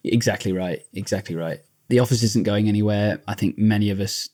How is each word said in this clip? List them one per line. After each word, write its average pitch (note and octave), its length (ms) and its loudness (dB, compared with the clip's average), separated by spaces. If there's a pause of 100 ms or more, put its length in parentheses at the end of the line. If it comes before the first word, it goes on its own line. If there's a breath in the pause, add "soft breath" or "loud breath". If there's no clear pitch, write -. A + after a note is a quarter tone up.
Exactly G#2 500 0
right. F#2 400 -4
Exactly F#2+ 420 -6
right. E2 260 -6 (280)
The A#2+ 100 4
office A#2+ 240 2
isn't A2 200 2
going G#2 240 2
anywhere. G#2 600 2
I G#2 60 -6
think - 240 -2
many G#2 340 4
of G2 100 -2
us - 320 -6